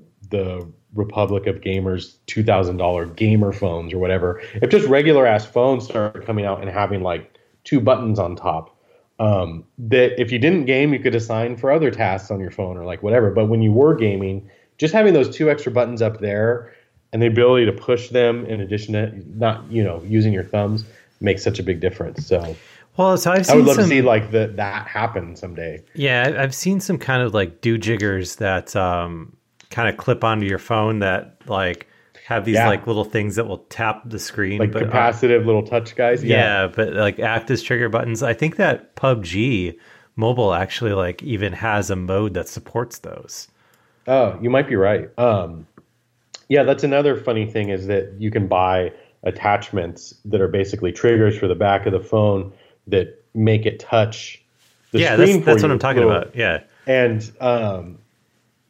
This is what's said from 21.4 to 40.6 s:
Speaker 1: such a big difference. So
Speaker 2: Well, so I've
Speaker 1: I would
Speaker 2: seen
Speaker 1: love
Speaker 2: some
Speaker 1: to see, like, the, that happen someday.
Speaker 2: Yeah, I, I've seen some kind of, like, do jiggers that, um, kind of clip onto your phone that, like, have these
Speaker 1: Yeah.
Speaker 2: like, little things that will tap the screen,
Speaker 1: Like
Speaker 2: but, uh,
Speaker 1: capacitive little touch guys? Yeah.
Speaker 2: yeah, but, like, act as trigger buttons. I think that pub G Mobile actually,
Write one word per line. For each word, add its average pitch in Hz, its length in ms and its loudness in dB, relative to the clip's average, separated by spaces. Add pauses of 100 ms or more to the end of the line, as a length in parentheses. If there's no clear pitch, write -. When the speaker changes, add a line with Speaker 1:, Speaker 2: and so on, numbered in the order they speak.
Speaker 1:
such 90 160 -2
a 92 40 -8
big 87 160 -4
difference. 82 460 -6
So 82 300 -2 (420)
Speaker 2:
Well, 185 200 4
so 175 140 0
I've 185 180 2
Speaker 1:
I 139 60 8
would - 40 6
Speaker 2:
seen 123 60 4
Speaker 1:
love 139 100 6
Speaker 2:
some 214 80 4
Speaker 1:
to 175 60 4
see, 135 120 4
like, 107 300 2
the, 110 240 2
that 101 320 -8
happen 104 480 -6
someday. 82 480 -12 (100)
Speaker 2:
Yeah, 131 420 0
I, 135 80 -2
I've 135 120 -4
seen 190 240 -2
some 180 180 -2
kind 127 240 -2
of, 113 120 -2
like, 95 280 -2
do 117 160 2
jiggers 101 600 -2
that, 95 380 -4
um, 87 600 -4 (340)
kind 117 180 -2
of 98 100 -2
clip - 260 -2
onto 107 240 0
your 95 100 -2
phone 110 420 -2
that, 98 360 -2 (100)
like, 95 400 -4 (400)
have 113 180 -2
these 110 120 0
Speaker 1:
Yeah. 113 120 4
Speaker 2:
like, 101 200 0
little 104 160 0
things 104 320 -4
that 113 120 -2
will 92 120 -10 (100)
tap 110 340 -4
the 113 140 -12
screen, 98 400 -4
Speaker 1:
Like 110 140 0
Speaker 2:
but, 113 120 -2
uh, - 40 -2
Speaker 1:
capacitive 117 580 2
little 110 160 2
touch 113 340 -4
guys? 123 280 0
Yeah. 113 140 2 (260)
Speaker 2:
yeah, 95 40 0
but, 90 260 -2
like, 101 260 0
act 113 320 -2
as 117 100 -2
trigger 120 260 -2
buttons. 113 360 -4
I 117 100 0
think 160 220 -4
that 156 400 -2
pub 127 280 0
G 92 540 -2 (380)
Mobile 113 400 0
actually, 101 380 -4